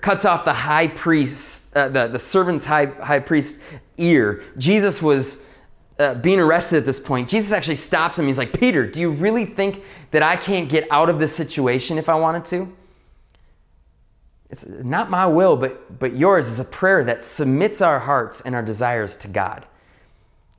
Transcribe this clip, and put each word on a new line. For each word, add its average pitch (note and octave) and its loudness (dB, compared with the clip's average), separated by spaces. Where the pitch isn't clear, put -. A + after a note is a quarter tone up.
cuts G3 0
off E3+ 2
the D3+ 2
high D3+ 0
priest, - -2
uh, C#3 2
the, C3 0
the B2 -4
servant's F3 0
high, D3+ 2
high C#3 -2
priest's C#3+ -2
ear, C3+ 4
Jesus G3 2
was, C#3+ 0
uh, C#3+ 2
being F3+ 2
arrested E3+ 4
at C#3+ 2
this C3 -2
point. B2 -4
Jesus G#3 0
actually E3 -2
stops E3 -2
him. D#3 0
He's C3+ 0
like, B2+ -6
"Peter, F3+ 2
do G#2+ -8
you E3+ 0
really G3+ 0
think G3 -4
that D#3 2
I E3 2
can't F3+ -4
get D3+ 0
out D3+ 4
of D#3+ 2
this D#3 0
situation C3 -2
if D#3 -2
I D#3+ 4
wanted D#3+ 0
to?" F3+ -6
It's - -20
not C#3+ -6
my F3+ 2
will, E3+ 6
but, - -6
but B2 -4
yours D#3+ 4
is A#2 -6
a B2+ -6
prayer F#3+ 2
that A#2 -4
submits D3+ 0
our E3 4
hearts B2 -2
and B2+ -6
our A#2+ -4
desires A2 -4
to - -18
God. F#2+ -6